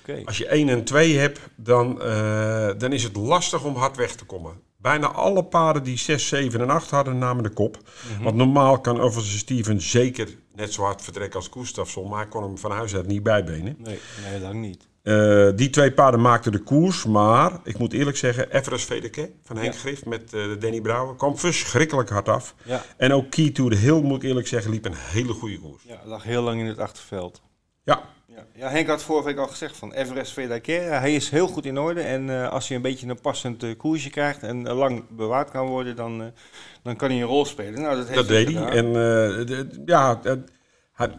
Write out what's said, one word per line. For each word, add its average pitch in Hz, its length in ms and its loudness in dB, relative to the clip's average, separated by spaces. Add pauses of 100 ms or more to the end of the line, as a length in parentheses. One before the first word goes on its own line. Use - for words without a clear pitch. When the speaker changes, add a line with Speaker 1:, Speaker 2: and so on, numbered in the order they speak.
Speaker 1:
Oké. 139 240 -12
Speaker 2:
Als 98 140 -6
je 120 80 -4
één 147 220 4
en 120 160 2
twee 147 340 4
hebt, 143 220 0 (160)
dan, 120 460 2
eh, 107 640 0 (100)
dan 127 140 -2
is 131 100 0
het 104 140 -6
lastig 147 480 0
om 143 120 -2
hard 131 200 0
weg 123 180 -2
te - 100 -20
komen. 87 380 -14 (140)
Bijna 147 300 0
alle 190 380 2
paarden 160 380 2
die 127 160 -4
zes, - 300 -2
zeven 127 320 0
en 123 100 0
acht 160 200 0
hadden, 131 280 0
namen 123 240 0
de 107 80 -2
kop. - 280 -2 (360)
Speaker 1:
Mhm. 101 100 -8
Speaker 2:
Want 110 120 2
normaal 135 440 6
kan 120 220 0
Officer 107 360 0
Steven 107 420 -2
zeker 123 480 0 (260)
net 104 180 -8
zo 104 100 -4
hard 98 200 -2
vertrekken 98 360 -8
als 87 140 -10
Gustafsson, 101 560 -8
maar 104 100 -6
hij 107 100 -6
kon 107 140 -6
hem 98 160 -8
van 107 120 -6
huis 104 240 -4
uit 92 120 -4
niet 101 160 -2
bijbenen. 98 560 0
Speaker 1:
Nee, 110 200 -12 (320)
nee, 98 100 -8
lang 101 200 -8
niet. 101 260 -12 (160)
Speaker 2:
Eh, 104 520 8
die 131 160 4
twee 139 220 6
paarden 131 280 6
maakten 120 320 4
de 101 100 0
koers, 165 420 2
maar 113 600 4
ik 104 140 -8
moet 120 140 -2
eerlijk 139 240 0
zeggen, 123 360 0
Everest 127 340 -2
V 117 160 -4
D 113 80 -8
K 151 180 -8 (160)
van 113 120 -12
Henk 113 160 -4
Speaker 1:
Ja. - 60 -12
Speaker 2:
Griff 139 260 -8
met, 117 280 -10
eh, 107 100 -4 (160)
Danny 113 220 -4
Brouwer 123 360 -2
kwam 143 220 -2
verschrikkelijk 147 720 0
hard 101 180 -2
af. 117 260 -2 (100)
Speaker 1:
Ja. 123 200 -6 (120)
Speaker 2:
En 131 160 4
ook 135 180 2
Key 156 200 2
to 127 180 0
the 107 80 4
Hill, 143 240 6
moet 139 220 0
ik 131 60 -4
eerlijk 127 180 -2
zeggen, 110 240 -4
liep 110 140 -4
een 87 120 -6
hele 113 360 -4
goede 101 260 -10
koers. 73 280 -18
Speaker 1:
Ja, 117 180 -20
lag 110 180 -14
heel 120 200 -2
lang 117 180 -2
in 113 60 -4
het 107 120 -8
achterveld. - 640 -10 (420)
Speaker 2:
Ja. - 280 0 (140)
Speaker 1:
Ja. 113 180 -20 (100)
Ja, 127 140 -10
Henk 151 200 0
had 147 140 -2
vorige 147 240 0
week 139 120 -4
al 135 80 -2
gezegd 139 300 -12
van - 160 -14
Everest 131 400 -6
V 120 260 -6
D - 40 -8
K, - 40 -12
hij 151 480 0
is 139 160 -2
heel 170 160 4
goed 156 200 -8
in 135 120 -6
orde 165 220 -2
en, 135 300 -4 (120)
eh, 123 80 -4
als - 180 -4
hij 131 80 -4
een 123 60 -4
beetje 131 260 -4
een 123 120 -8
passend, 127 420 -6
eh, 113 140 -6
koersje 151 340 -4
krijgt 147 320 -2
en, 120 240 -8
eh, 120 100 -4
lang 127 340 0
bewaard 113 400 -2
kan 131 160 -4
worden, 127 300 -4
dan, 113 260 -8
eh, 113 40 -10 (560)
dan 120 140 -6
kan 139 140 -2
hij 127 100 0
een 120 60 -2
rol 139 180 2
spelen. 107 360 -8
Nou, 147 160 -2
dat 123 120 -6
heeft 131 100 0
Speaker 2:
Dat 120 100 2
Speaker 1:
hij 110 160 6
Speaker 2:
deed 156 100 0
hij. 139 100 -2
Speaker 1:
gedaan. 120 120 0
Speaker 2:
En, 117 100 2
eh, 117 600 2
de, 131 400 -8
ja, 135 380 4
eh, 131 80 0 (600)
hij, 117 260 -4